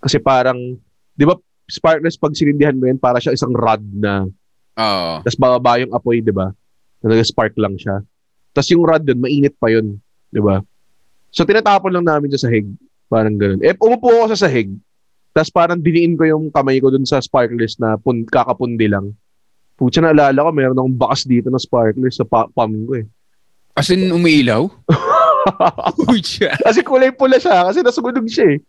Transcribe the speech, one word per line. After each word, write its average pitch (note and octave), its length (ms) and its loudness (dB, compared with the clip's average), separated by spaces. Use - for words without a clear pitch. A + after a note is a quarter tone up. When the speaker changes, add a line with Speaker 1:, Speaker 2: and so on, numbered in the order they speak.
Speaker 1:
Kasi - 160 0
parang, B2+ 560 0
di C#3+ 80 2
ba, F3 160 2
sparkless, D#3+ 560 -2
pag D3+ 160 -2
sinindihan D3 400 0
mo B2+ 160 0
yun, C3+ 80 -2
para B2 240 0
siya B2 120 -2
isang B2+ 200 -4
rod A2 280 0
na G2+ 320 -4
Speaker 2:
Oo. F2 480 -4
Speaker 1:
tas A2+ 160 -4
bababa B2 400 2
yung B2 160 -6
apoy, A#2+ 240 -2
di A2 160 -2
ba? F#2+ 160 -4
Na A2+ 160 0
nag-spark A2+ 400 0
lang G2 240 -4
siya. G2+ 240 -8
Tas C#3 180 -2
yung E3+ 140 4
rod D#3 240 2
dun, B2 160 0
mainit C#3+ 320 0
pa A#2 160 0
yun, G#2+ 240 0
di G#2+ 160 -4
ba? G2 160 2
So, - 140 0
tinatapon G3 480 2
lang F3 100 0
namin D3 300 0
sa C3+ 100 -4
sahig. A2 220 0
Parang G#2+ 320 0
ganun. G2 240 -2
Eh, E3 160 4
umupo A#3+ 320 2
ako A3+ 240 2
sa G3 100 0
sahig, A2+ 300 -2
tas D#3 160 0
parang E3+ 320 0
diniin E3+ 320 2
ko D#3+ 160 2
yung D#3 240 -2
kamay C3+ 240 2
ko C3 160 2
dun C3+ 140 0
sa C3+ 160 0
sparkless A#2 580 -2
na A2 160 0
pun-, A#2 300 -4
kakapundi A#2+ 580 -2
lang. G#2 300 -4
Putya, C3 320 0
naalala D3 400 4
ko, E3 80 2
meron C3 240 0
akong C3 220 -2
bakas B2+ 260 -2
dito B2 240 0
na C3 80 -2
sparkless B2 640 -2
sa A#2+ 60 -2
pa-, A#2 240 0
palm A2 340 -4
ko B2 160 -6
eh. G#2+ 60 -10
Speaker 2:
As D3 160 -4
in, F#3 240 0
umiilaw? D3+ 560 2
Speaker 1:
<laughs> - 760 -2
Speaker 2:
Uy, A#3 120 2
siya. - 400 -4
Speaker 1:
Kasi - 240 2
kulay C4 240 4
pula C4 320 2
siya, F#3 240 2
kasi G#3+ 160 0
nasunog A#3+ 480 -2
siya G#3 280 2
eh. - 120 -4